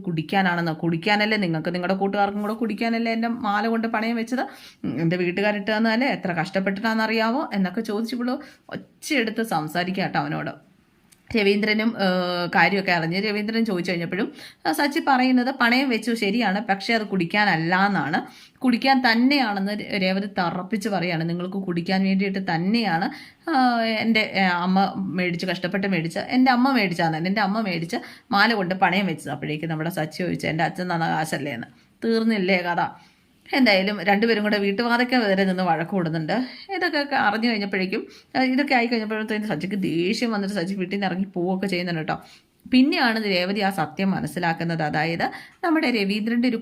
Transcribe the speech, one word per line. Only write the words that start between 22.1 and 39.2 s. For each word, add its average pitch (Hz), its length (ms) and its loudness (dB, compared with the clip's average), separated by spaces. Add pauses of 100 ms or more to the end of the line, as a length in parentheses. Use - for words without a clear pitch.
തന്നെയാണ്, 190 560 0 (420)
ആ, 311 60 2 (460)
എൻ്റെ, 220 200 4 (120)
ഏ, 190 100 4 (200)
അമ്മ 185 140 4 (400)
മേടിച്ച്, 180 340 -2
കഷ്ടപ്പെട്ട് 190 420 -2
മേടിച്ച, 165 240 -2 (180)
എൻ്റെ 254 200 6
അമ്മ 262 220 4
മേടിച്ചാണ്, 170 380 2 (140)
എൻ്റെ 208 180 0
അമ്മ 214 120 0
മേടിച്ച 170 360 -4 (400)
മാല 208 120 6 (120)
കൊണ്ട് 185 240 -2
പണയം 185 220 2
വെച്ചത്." 151 300 -4
അപ്പോഴേക്കും 151 380 -4
നമ്മുടെ 160 240 -4
സച്ചി 156 240 -6
ചോദിച്ചു, 170 300 -2
"എൻ്റെ 160 160 0
അച്ഛൻ 180 260 -6
തന്ന 165 220 0
കാശല്ലേ?" 151 420 -4
എന്ന്. - 100 -12 (340)
തീർന്നില്ലേ 220 600 2
കഥ? 175 200 0 (640)
എന്തായാലും 208 480 4 (120)
രണ്ടുപേരും 208 380 4
കൂടെ 208 120 2
വീട്ടുവാതയ്ക്ക് 240 680 0
വരെ 196 240 4
നിന്ന് 185 200 0
വഴക്ക് 165 220 0
കൂടുന്നുണ്ട്. 165 420 -2 (440)
ഇതൊക്കെ 330 340 0
ക-, 262 160 0
അറിഞ്ഞു 220 240 0
കഴിഞ്ഞപ്പോഴേക്കും, 196 520 -2 (340)
ആ, 262 40 2 (140)
ഇതൊക്കെ 285 240 0
ആയി 233 80 2
കഴിഞ്ഞപ്പോഴത്തേക്കും 220 680 -2